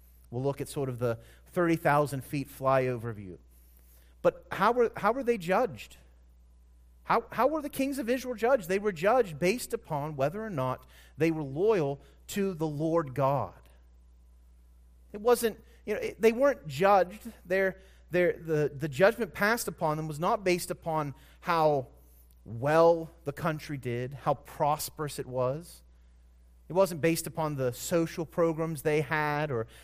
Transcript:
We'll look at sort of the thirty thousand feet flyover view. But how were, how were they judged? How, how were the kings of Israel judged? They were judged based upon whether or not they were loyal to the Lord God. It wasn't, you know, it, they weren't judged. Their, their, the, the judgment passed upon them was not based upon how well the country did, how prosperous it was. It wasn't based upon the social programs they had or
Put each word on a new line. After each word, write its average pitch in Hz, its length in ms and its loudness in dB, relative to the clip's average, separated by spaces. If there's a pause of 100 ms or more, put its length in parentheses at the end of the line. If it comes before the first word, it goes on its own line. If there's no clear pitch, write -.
(320)
We'll 120 100 -4
look 139 180 -2
at 135 80 -8
sort 139 200 -4
of 123 100 -6
the 117 200 -2 (340)
thirty 170 240 2
thousand 143 480 0
feet 139 260 -6
flyover 127 640 0
view. 95 240 -14 (840)
But - 280 0
how 202 220 2
were, 240 240 2
how 208 160 2
were 269 100 -8
they 233 160 0
judged? 180 600 -2 (1040)
How, 208 260 0
how 233 160 2
were 302 160 -2
the 285 60 -8
kings 269 320 -4
of 226 100 -2
Israel 247 240 -4
judged? 220 340 0
They 190 120 0
were 214 100 -2
judged 190 480 0
based 185 340 -2
upon 151 440 -6
whether 156 280 -2
or 220 60 -10
not 127 340 -2 (320)
they 160 140 2
were 156 140 -4
loyal 143 560 0 (280)
to 196 260 -2
the 156 120 -4
Lord 156 480 -2
God. 135 400 0 (1600)
It 208 80 -12
wasn't, 233 380 2 (260)
you 208 100 -4
know, 180 60 -4
it, - 200 -8
they 226 120 6
weren't 262 340 2
judged. 185 540 4 (260)
Their, 190 300 0 (340)
their, 175 220 4
the, 151 440 0
the 147 120 -4
judgment 190 440 2
passed 220 360 0
upon 156 280 -2
them 156 120 -6
was 147 100 -10
not 202 240 0
based 180 300 0
upon 156 420 -4 (240)
how 156 480 2 (580)
well 160 640 4 (140)
the 143 80 -6
country 156 440 -6
did, 127 460 -6
how 147 120 0
prosperous - 840 -4
it 127 80 -10
was. 127 560 -4 (840)
It - 40 -10
wasn't 170 280 2
based 165 280 2
upon 151 260 -4
the 131 180 0
social 165 540 -2
programs 165 560 0
they 156 180 2
had 151 520 -2
or 113 160 -4 (160)